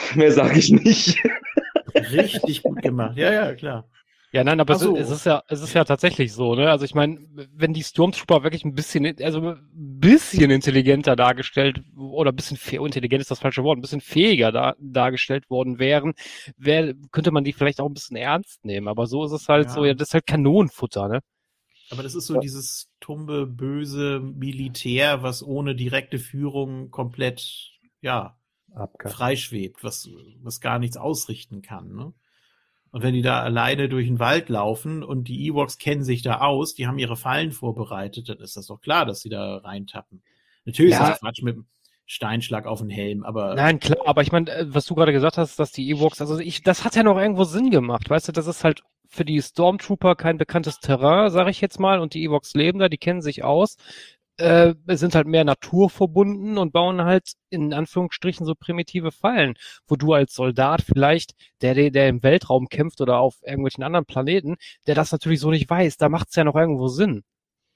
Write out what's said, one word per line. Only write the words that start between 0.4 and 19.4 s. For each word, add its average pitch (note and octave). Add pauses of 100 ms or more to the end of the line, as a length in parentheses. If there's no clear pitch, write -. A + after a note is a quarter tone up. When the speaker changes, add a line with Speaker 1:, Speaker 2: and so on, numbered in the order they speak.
Speaker 1:
ich D#3
nicht. - (720)
Speaker 2:
Richtig E3+
gut -
gemacht. A#2+
Ja, E3+
ja, G#3
klar. B2 (440)
Speaker 3:
Ja, B2+
nein, D#3
aber D3
Speaker 2:
Ach F#3+
so. F3+
Speaker 3:
es, C3+
es -
ist D3
ja, D3+
es D3
ist D#3
ja E3
tatsächlich C#3+
so, A#2+
ne? C#3+
Also C#3+
ich C#3
mein, D3+ (260)
wenn D#3
die D#3
Stormtrooper E3+
wirklich D#3+
ein C#3+
bisschen, D3
also D#3
ein E3 (140)
bisschen D#3
intelligenter C3+
dargestellt B2+ (140)
oder C3+
ein C3
bisschen C#3+
fäh-, -
intelligent C3+
ist -
das B2+
falsche C3
Wort, D3
ein -
bisschen C3+
fähiger D#3
da-, B2+
dargestellt C3
worden B2+
wären, C#3+ (420)
wär-, D3 (160)
könnte D#3+
man D3+
die C#3
vielleicht C#3+
auch C3+
ein C#3+
bisschen -
ernst C#3+
nehmen. G2+
Aber A2+
so C3+
ist D3
es D3+